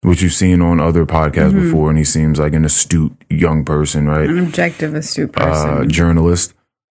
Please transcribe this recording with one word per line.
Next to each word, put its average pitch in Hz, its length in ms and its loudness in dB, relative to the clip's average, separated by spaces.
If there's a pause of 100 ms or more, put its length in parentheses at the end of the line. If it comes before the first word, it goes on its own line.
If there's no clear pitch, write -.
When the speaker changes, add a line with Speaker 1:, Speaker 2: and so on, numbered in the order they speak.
Speaker 1:
which 87 200 2
you've 87 100 0
seen 90 300 2
on 85 180 2
other 82 260 2
podcasts 78 460 0
Speaker 2:
Mm-hmm. 190 180 2
Speaker 1:
before, 78 200 2
and 78 80 2
he 76 60 0
seems 78 340 0
like 76 160 0
an 78 100 2
astute 78 480 0 (160)
young 78 360 0
person, 76 440 -2
right? 76 200 0
Speaker 2:
An 165 100 -2
objective, 170 560 -4
astute - 420 -6
Speaker 1:
Uh, - 80 0 (340)
Speaker 2:
person. 69 120 -2
Speaker 1:
journalist. 85 640 0 (420)